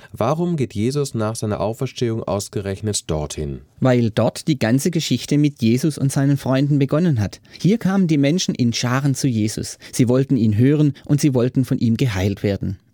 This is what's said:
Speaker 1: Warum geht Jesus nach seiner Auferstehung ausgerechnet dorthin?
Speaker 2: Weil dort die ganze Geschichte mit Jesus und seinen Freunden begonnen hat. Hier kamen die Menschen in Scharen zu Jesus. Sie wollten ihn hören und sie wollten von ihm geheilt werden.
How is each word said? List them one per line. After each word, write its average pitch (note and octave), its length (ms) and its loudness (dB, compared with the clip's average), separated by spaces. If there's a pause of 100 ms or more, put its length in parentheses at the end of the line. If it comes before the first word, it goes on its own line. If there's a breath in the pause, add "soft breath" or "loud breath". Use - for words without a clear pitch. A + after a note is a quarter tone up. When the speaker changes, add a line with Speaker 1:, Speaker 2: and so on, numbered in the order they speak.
(140 loud breath)
Speaker 1:
Warum E3 420 -2
geht C3+ 180 -4
Jesus C3 400 -2
nach A2 220 -4
seiner G#2 240 -4
Auferstehung A2+ 640 -4
ausgerechnet G2 880 -6
dorthin? D2 480 -6 (220)
Speaker 2:
Weil B2 280 4
dort - 380 -2
die D3+ 100 0
ganze B2+ 320 2
Geschichte D3 480 0
mit D3 240 0
Jesus B2+ 360 2
und C#3 160 -2
seinen C#3 240 2
Freunden C#3 420 0
begonnen D3 400 0
hat. F#2+ 220 -4 (180 loud breath)
Hier G#3 180 2
kamen F#3+ 300 0
die D#3 100 2
Menschen D3 380 0
in A#2+ 160 0
Scharen C3 440 0
zu - 120 0
Jesus. G#2+ 500 -2 (140 loud breath)
Sie A#2+ 160 2
wollten C3 300 2
ihn G#2+ 200 2
hören C#3+ 360 4 (120)
und D3 140 2
sie D3 140 2
wollten B2+ 320 2
von - 120 -2
ihm A2+ 200 2
geheilt G2+ 440 0
werden. F#2+ 380 -2 (140)